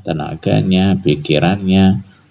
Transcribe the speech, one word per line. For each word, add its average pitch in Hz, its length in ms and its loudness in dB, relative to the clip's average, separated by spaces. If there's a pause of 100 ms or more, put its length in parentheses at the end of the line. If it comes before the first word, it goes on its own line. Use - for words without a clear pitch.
tenaganya, 95 880 -2
pikirannya 95 1120 0 (240)